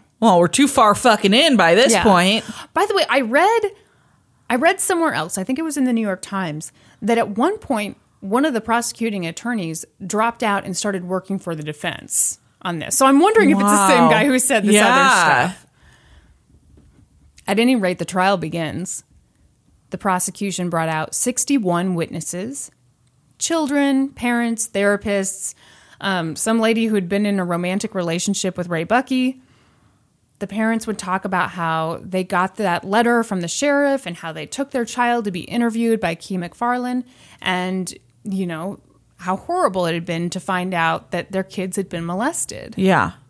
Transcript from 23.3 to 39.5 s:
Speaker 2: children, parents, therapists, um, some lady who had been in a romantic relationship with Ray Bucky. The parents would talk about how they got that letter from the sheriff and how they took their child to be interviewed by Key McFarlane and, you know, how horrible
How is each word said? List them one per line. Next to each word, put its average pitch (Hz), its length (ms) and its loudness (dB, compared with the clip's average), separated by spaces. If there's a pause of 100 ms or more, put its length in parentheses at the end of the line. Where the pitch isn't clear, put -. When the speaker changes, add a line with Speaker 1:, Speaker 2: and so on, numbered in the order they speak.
Speaker 2:
children, 277 680 0
parents, 240 580 -2
therapists, 202 840 -2 (460)
um, 175 360 -4
some 226 240 0
lady 226 260 2
who 214 80 0
had 190 140 0
been 202 180 0
in 202 140 0
a 180 40 -2
romantic 180 500 -4
relationship 180 640 -2
with 175 120 -6
Ray 165 160 -2
Bucky. 254 580 -2 (960)
The 196 80 -8
parents 220 400 -2
would 214 120 -6
talk 185 260 -4
about 185 260 -2
how 165 520 -4
they 185 220 -4
got 185 320 -2
that 180 280 -2
letter 226 380 2
from 202 200 -4
the 170 60 -6
sheriff 277 580 0
and 170 100 -8
how 165 160 -10
they 156 140 -12
took 269 240 -8
their 240 160 -2
child 240 400 0
to 202 40 -4
be 180 100 -6
interviewed 233 600 0
by 170 140 -2
Key 190 240 -8
McFarlane 247 640 -4 (380)
and, 185 500 -4 (320)
you 190 220 -4
know, 170 340 -8 (380)
how 185 180 -4
horrible 247 480 -2